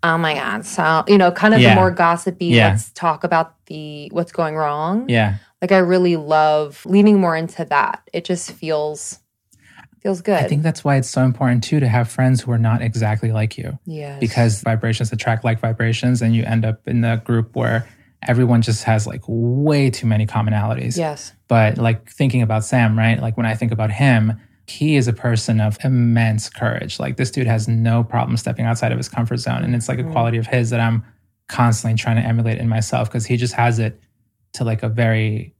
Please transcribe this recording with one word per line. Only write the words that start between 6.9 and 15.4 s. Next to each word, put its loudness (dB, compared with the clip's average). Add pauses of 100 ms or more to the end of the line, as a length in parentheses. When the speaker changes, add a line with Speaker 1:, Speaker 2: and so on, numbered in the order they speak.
Speaker 1:
more 2
into -6
that. 0 (140)
It -6
just -6
feels, -6 (800)
feels -4
good. 2
Speaker 2:
I 0
think 0
that's -2
why 2
it's 0
so 0
important 2
too 0
to 2
have 2
friends 2
who -8
are 0
not 2
exactly -2
like -2
you. -10
Speaker 1:
Yes. -10
Speaker 2:
Because 0
vibrations -2
attract -2